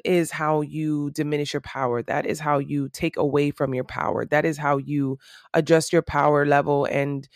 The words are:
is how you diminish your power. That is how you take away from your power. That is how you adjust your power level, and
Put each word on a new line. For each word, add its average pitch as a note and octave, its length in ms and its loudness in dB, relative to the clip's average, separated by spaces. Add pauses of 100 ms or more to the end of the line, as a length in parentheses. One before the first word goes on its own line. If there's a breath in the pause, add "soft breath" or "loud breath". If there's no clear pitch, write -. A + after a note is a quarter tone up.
is F3 260 2
how D#3 300 0
you D3+ 500 -4
diminish D3 420 -2
your D3 80 -4
power. B2 400 -2
That - 240 -2
is - 140 -2
how D3 200 0
you C#3+ 280 -2
take D#3+ 300 -4
away C#3+ 340 2
from C3+ 220 -4
your B2+ 100 -2
power. - 420 -4
That D3+ 200 0
is D#3+ 120 -2
how C#3+ 200 0
you C#3 420 -2 (340 loud breath)
adjust D#3+ 380 4
your E3 120 4
power D3 420 2
level, C#3+ 400 4
and C#3 500 -2